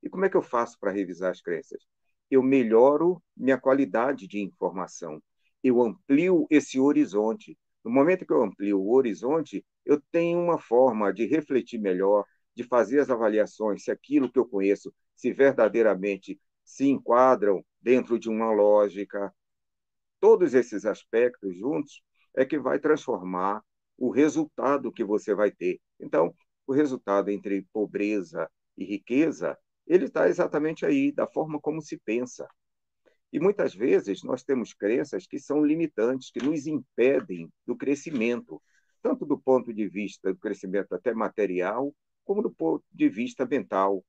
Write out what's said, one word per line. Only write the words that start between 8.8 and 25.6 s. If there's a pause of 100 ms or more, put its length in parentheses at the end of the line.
o
horizonte, (200)
eu (120)
tenho
uma
forma
de
refletir
melhor, (300)
de
fazer
as
avaliações,
se
aquilo
que
eu
conheço, (220)
se
verdadeiramente (240)
se
enquadram (160)
dentro
de
uma
lógica. (840)
Todos
esses
aspectos
juntos (360)
é
que
vai
transformar (380)
o
resultado
que
você
vai
ter. (180)